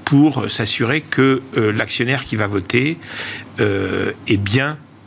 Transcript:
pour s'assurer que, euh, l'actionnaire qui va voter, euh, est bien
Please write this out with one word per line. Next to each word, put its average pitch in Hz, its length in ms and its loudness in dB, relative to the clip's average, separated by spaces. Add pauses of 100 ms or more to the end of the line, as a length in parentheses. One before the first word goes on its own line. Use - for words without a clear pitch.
pour 139 460 4
s'assurer 120 500 0
que, 135 400 2 (160)
euh, 110 160 2
l'actionnaire 120 520 -2
qui - 120 -6
va 107 100 0
voter, 123 520 -2 (600)
euh, 98 520 0 (140)
est 110 100 2
bien 131 400 0 (300)